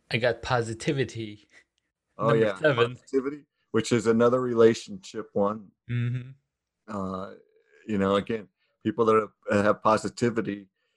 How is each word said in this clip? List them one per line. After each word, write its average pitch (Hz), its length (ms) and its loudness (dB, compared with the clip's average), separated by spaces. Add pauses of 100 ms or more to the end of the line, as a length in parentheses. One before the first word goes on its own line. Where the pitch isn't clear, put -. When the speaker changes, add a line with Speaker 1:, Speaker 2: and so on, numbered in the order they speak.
(100)
Speaker 1:
I 131 60 0
got 117 260 -2
positivity. 113 1040 -6 (760)
Speaker 2:
Oh, 110 60 0
Speaker 1:
Number 113 160 4
Speaker 2:
yeah. 101 140 -2
Speaker 1:
seven. 127 380 2
Speaker 2:
Positivity, 139 480 -4 (260)
which 113 220 0
is 110 140 2
another 120 360 4
relationship 113 880 2
one. 101 360 -2 (220)
Speaker 1:
Mm-hmm. 120 400 -6 (560)
Speaker 2:
Uh, 98 440 -8 (580)
you 107 80 -2
know, 98 200 2
again, 101 300 -4 (380)
people 113 220 0
that 110 240 4 (200)
have, 101 140 4
have 107 180 0
positivity, 107 840 -2 (300)